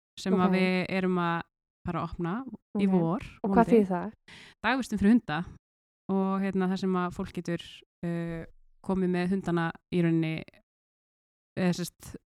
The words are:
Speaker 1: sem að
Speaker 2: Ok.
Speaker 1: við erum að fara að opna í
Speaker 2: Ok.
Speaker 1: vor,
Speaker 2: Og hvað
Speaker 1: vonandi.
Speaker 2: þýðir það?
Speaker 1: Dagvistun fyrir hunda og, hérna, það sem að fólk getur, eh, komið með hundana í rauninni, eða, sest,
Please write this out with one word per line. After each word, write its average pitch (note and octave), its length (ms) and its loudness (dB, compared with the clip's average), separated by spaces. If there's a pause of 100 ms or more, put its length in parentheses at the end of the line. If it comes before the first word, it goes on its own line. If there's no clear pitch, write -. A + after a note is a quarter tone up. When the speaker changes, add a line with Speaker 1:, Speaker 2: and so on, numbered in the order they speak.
(180)
Speaker 1:
sem F#3+ 160 0
að F#3 140 2
Speaker 2:
Ok. F#3 80 0
Speaker 1:
við F#3 320 0
erum F#3 300 -2
að E3+ 220 -2 (460)
fara E3+ 160 -4
að E3 80 -6
opna E3+ 240 -4 (460)
í G3+ 80 2
Speaker 2:
Ok. - 20 2
Speaker 1:
vor, F#3 300 2 (240)
Speaker 2:
Og F#3+ 80 0
hvað - 20 2
Speaker 1:
vonandi. A#3 160 6
Speaker 2:
þýðir G#3+ 160 6
það? F#3 260 -4 (520)
Speaker 1:
Dagvistun A#3 340 0
fyrir G3+ 160 6
hunda D#3 240 2 (680)
og, F#3+ 340 0
hérna, F#3+ 260 0
það F#3+ 120 0
sem F#3+ 140 0
að F3+ 200 -2
fólk F#3+ 180 -8
getur, E3+ 300 -6 (400)
eh, E3+ 420 -6 (400)
komið F#3 240 0
með F3+ 220 2
hundana E3+ 400 0 (240)
í F3 80 4
rauninni, E3 400 2 (1120)
eða, F3+ 180 2
sest, - 400 -10 (180)